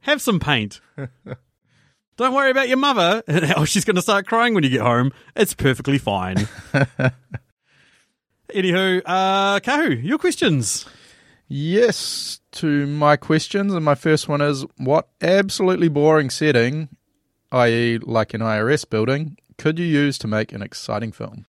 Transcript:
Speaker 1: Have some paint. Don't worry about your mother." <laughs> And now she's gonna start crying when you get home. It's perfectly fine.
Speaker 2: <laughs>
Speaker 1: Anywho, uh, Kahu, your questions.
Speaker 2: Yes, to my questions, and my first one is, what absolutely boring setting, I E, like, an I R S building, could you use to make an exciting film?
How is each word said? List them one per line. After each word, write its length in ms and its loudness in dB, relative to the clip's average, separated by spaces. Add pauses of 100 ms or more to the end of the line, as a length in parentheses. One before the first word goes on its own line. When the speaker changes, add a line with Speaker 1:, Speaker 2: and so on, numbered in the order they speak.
Speaker 1:
Have 200 -2
some 180 0
paint. 420 -2 (1400)
Don't 160 0
worry 180 2
about 160 2
your 100 2
mother." 480 2
<laughs> 20 -16
And 200 2
now 180 2
she's 200 0
gonna 160 2
start 260 0
crying 260 0
when 100 2
you 60 2
get 120 0
home. 300 2 (240)
It's 180 0
perfectly 460 0
fine. 360 -4 (380)
Speaker 2:
<laughs> 40 0 (1800)
Speaker 1:
Anywho, 520 2
uh, 540 0
Kahu, 440 0
your 140 -2
questions. 680 -2 (600)
Speaker 2:
Yes, 920 -2 (140)
to 340 0
my 280 4
questions, 580 -2
and 120 -2
my 100 4
first 320 0
one 140 -2
is, 240 -2 (120)
what 300 0 (140)
absolutely 680 2
boring 420 4
setting, 600 0 (600)
I 180 4
E, 320 0
like, 320 -2
an 80 -6
I 180 -2
R 100 0
S 160 0
building, 520 -2 (200)
could 200 -2
you 80 -2
use 340 0
to 80 -8
make 240 -2
an 120 -12
exciting 480 -8
film? 340 -14 (100)